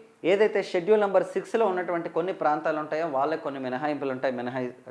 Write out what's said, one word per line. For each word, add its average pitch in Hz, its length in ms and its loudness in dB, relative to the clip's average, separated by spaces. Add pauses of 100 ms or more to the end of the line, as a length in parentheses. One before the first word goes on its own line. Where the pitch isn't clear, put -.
(240)
ఏదైతే 202 380 4
షెడ్యూల్ 190 380 2
నెంబర్ 190 240 4
సిక్స్లో 220 420 0
ఉన్నటువంటి 175 420 -2
కొన్ని 170 240 -2
ప్రాంతాలు 156 460 0
ఉంటాయో 151 280 -2
వాళ్ళకి 151 360 0
కొన్ని 139 180 -6
మినహాయింపులు 135 520 -2
ఉంటాయి, 127 220 -2
మినహాయి 123 400 -4 (160)